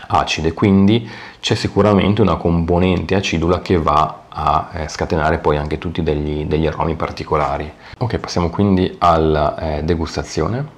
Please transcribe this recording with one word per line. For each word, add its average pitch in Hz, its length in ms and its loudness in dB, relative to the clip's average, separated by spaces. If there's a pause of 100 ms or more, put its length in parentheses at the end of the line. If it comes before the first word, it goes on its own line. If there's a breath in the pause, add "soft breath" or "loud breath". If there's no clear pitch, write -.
acide, 80 440 0
quindi 101 560 4 (320 loud breath)
c'è - 140 -2
sicuramente 101 640 2
una 85 160 4
componente 87 800 2
acidula 85 460 0
che 92 180 2
va 76 420 0 (180)
a, 76 360 0
eh, 78 140 -6
scatenare 80 500 0
poi 78 180 0
anche 76 220 -4
tutti 85 240 -6
degli, 76 420 -2
degli 78 220 0
aromi 78 280 -2
particolari. 76 800 -4 (260 loud breath)
Ok, 113 200 -2
passiamo 87 320 -4
quindi 92 480 2
alla, 78 580 2
eh, 76 260 -4
degustazione. 82 840 -4 (120)